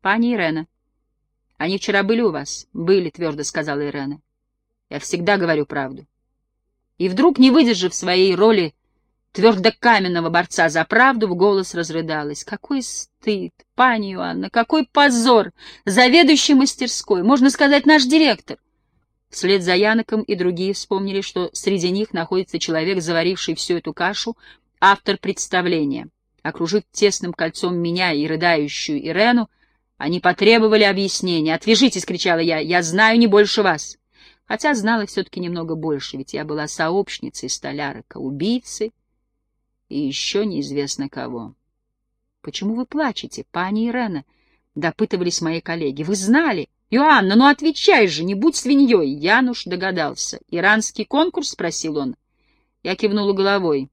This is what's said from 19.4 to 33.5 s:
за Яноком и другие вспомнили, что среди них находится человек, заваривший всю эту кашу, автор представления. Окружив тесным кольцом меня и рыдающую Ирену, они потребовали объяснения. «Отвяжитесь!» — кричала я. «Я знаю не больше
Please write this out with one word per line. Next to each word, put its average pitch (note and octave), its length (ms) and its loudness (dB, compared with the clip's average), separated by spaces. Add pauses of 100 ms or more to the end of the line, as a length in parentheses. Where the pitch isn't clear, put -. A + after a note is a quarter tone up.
за F3+ 120 2
Яноком G#3+ 480 0
и G3+ 140 -4
другие F3+ 380 -2
вспомнили, G3 460 -4
что F#3+ 320 -6
среди F3+ 380 -2
них G3+ 220 -4
находится F3+ 480 -4
человек, E3 420 -2
заваривший E3+ 540 -2
всю F3 220 -4
эту D#3+ 140 -10
кашу, G3 440 -4 (440)
автор G3 360 2
представления. E3+ 920 -4 (340)
Окружив F#3 400 -2 (100)
тесным F#3+ 400 -2
кольцом F3 420 -4
меня F3 380 -2
и D3 140 -2
рыдающую D#3+ 760 -2
Ирену, A3 460 2 (480)
они E3 240 -4
потребовали G#3+ 640 4
объяснения. F#3 720 0
«Отвяжитесь!» — G#3+ 520 2
кричала E3+ 340 -2
я. E3 180 -2
«Я E3+ 240 0
знаю A3 360 2
не A#3 80 6
больше G#3 360 4